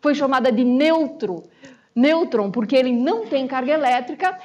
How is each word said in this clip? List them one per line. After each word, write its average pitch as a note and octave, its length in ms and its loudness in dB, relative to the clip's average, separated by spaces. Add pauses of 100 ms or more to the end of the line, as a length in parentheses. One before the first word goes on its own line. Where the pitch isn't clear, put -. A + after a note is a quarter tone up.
foi D4 140 2
chamada C4 360 0
de B3 120 2
neutro, B3+ 800 0 (500)
nêutron, B3+ 560 2
porque A3+ 260 -2
ele B3+ 180 2
não F4 320 -2
tem C4+ 200 -2
carga C4 280 -2
elétrica D4 720 -2